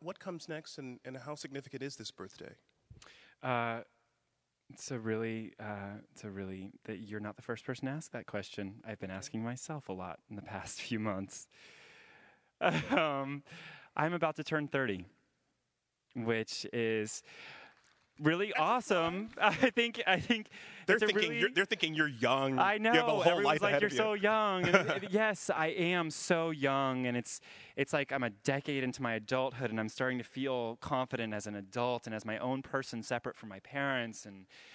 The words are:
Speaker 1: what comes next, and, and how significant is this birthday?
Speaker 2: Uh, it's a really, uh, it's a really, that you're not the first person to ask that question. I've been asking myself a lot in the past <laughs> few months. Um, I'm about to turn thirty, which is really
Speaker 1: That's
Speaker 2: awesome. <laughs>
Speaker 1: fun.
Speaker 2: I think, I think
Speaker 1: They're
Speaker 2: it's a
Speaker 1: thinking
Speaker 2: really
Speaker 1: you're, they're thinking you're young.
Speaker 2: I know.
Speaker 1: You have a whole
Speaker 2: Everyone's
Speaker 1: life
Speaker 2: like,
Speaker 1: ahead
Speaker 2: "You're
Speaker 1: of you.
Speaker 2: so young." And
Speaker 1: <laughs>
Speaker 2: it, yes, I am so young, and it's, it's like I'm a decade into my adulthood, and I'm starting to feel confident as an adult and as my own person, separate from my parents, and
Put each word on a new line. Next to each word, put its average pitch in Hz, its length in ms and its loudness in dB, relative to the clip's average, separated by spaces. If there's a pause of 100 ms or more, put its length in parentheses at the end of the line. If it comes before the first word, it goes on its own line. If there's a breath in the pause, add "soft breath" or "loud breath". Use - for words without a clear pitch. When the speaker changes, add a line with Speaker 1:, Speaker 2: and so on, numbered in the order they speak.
Speaker 1:
what 170 180 -10
comes 175 300 -10
next, 156 300 -10
and, 127 260 -10
and 131 140 -10
how 135 160 -10
significant 139 480 -10
is 139 140 -8
this 107 140 -10
birthday? - 440 -14 (880 loud breath)
Speaker 2:
Uh, 117 380 0 (880)
it's - 220 -12
a 131 80 -4
really, 113 640 -2
uh, 104 380 -8 (140)
it's - 120 -18
a 107 60 -8
really, 95 420 -8 (140)
that 107 120 -8
you're 107 220 -8
not 104 160 -8
the - 60 -18
first 113 220 -6
person 127 220 -6
to 131 60 -4
ask 156 180 -8
that 117 160 -8
question. 101 480 -6 (100)
I've 110 140 -10
been 95 140 -8
asking 95 320 -6
myself 131 440 -8
a 98 40 -6
lot 90 260 -8 (100)
in 107 60 -14
the 98 80 -10
past - 380 -8
<laughs> - 80 -10
few 113 100 -2
months. 98 480 -4 (1400 loud breath)
Um, 143 520 0 (540 loud breath)
I'm 156 180 2
about 160 220 0
to 151 80 -6
turn 151 220 0
thirty, 113 380 0 (1080)
which 113 580 -2
is 113 500 0 (960 loud breath)
really 165 280 2 (100)
Speaker 1:
That's 156 40 2 (300)
Speaker 2:
awesome. 180 380 2
<laughs> - 80 -14
Speaker 1:
fun. - 80 2
Speaker 2:
I 214 260 6
think, 233 360 0
I 185 120 6
think 220 300 0 (380 loud breath)
Speaker 1:
They're 196 100 8
Speaker 2:
it's 220 60 2
a 214 40 6
Speaker 1:
thinking 208 220 4
Speaker 2:
really 233 120 -2
Speaker 1:
you're, - 100 6
they're 170 160 4
thinking 165 280 0
you're 156 140 4
young. 131 500 4
Speaker 2:
I 202 200 6
know. 220 140 4
Speaker 1:
You - 80 8
have - 80 2
a - 20 4
whole 196 140 4
Speaker 2:
Everyone's 175 200 6
Speaker 1:
life 156 180 6
Speaker 2:
like, 151 100 4
Speaker 1:
ahead 143 100 6
Speaker 2:
"You're 208 60 4
Speaker 1:
of 185 40 0
you. - 60 2
Speaker 2:
so 220 160 4
young." 202 520 4
And 180 240 6
Speaker 1:
<laughs> 185 140 0
Speaker 2:
it, 208 60 -8
yes, 214 440 0
I 160 140 2
am 170 420 2
so 165 400 2
young, 135 560 2
and 123 100 0
it's, - 240 -4 (360 loud breath)
it's - 160 0
like 139 180 0
I'm 135 120 0
a 117 80 0
decade 139 520 0
into 127 200 -2
my 117 120 0
adulthood, 127 560 -2
and 110 80 -2
I'm 110 120 -2
starting 127 280 -2
to 117 60 -6
feel 127 560 -4
confident 123 540 -2
as 104 120 -4
an 104 100 -6
adult 120 500 -2
and 113 80 -6
as 107 100 -6
my 110 140 -4
own 131 240 -2
person, 131 400 -4
separate - 340 -4
from 113 140 -16
my 95 100 -12
parents, 135 640 -2
and 98 220 -16 (280 loud breath)